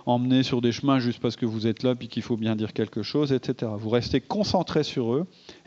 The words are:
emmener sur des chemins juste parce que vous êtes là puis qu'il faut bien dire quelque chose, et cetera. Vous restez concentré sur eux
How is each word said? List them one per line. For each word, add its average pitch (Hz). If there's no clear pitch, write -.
emmener 123
sur 127
des 120
chemins 139
juste 120
parce 117
que 123
vous 110
êtes 110
là 127
puis 120
qu'il 113
faut 120
bien 110
dire 107
quelque 110
chose, 143
et 131
cetera. 113
Vous 107
restez 123
concentré 180
sur 120
eux 165